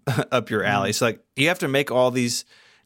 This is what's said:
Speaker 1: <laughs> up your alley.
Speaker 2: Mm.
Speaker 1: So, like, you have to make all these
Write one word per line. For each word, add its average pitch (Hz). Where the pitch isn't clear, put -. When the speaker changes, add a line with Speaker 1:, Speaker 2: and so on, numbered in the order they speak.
Speaker 1:
<laughs> 135
up 120
your 107
alley. 101
Speaker 2:
Mm. 104
Speaker 1:
So, 127
like, 110
you 139
have 180
to 170
make 139
all 127
these 120